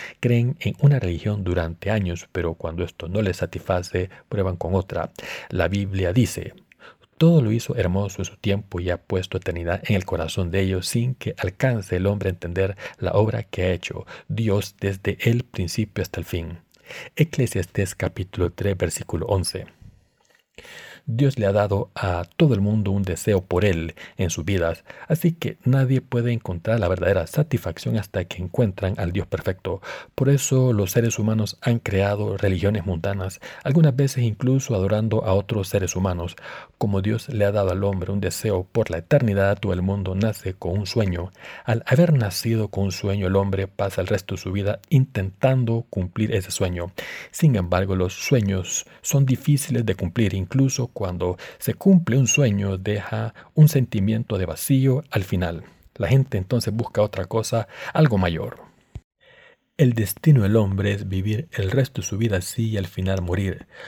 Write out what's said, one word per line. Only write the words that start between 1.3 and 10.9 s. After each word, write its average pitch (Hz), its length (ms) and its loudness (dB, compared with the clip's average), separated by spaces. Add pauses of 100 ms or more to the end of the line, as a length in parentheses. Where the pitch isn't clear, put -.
durante 87 480 -2
años, 92 400 -2
pero 87 220 -2
cuando 82 300 -6
esto 82 260 -8
no 104 120 -2
les 95 160 0
satisface, 92 720 -4 (200)
prueban 95 260 -2
con 85 180 -4
otra. 92 380 -2 (380)
La 85 180 0
Biblia 95 460 -2
dice, - 400 0 (640)
"Todo 165 240 6
lo 110 100 2
hizo 117 240 -2
hermoso 98 460 0
en 92 40 -2
su - 120 -12
tiempo 98 420 -2
y 90 100 -2
ha 87 60 0
puesto - 400 -4
eternidad 85 500 -2
en 104 120 4
el 95 80 -2
corazón 85 440 -4
de 95 120 0
ellos 95 260 0
sin 123 280 -2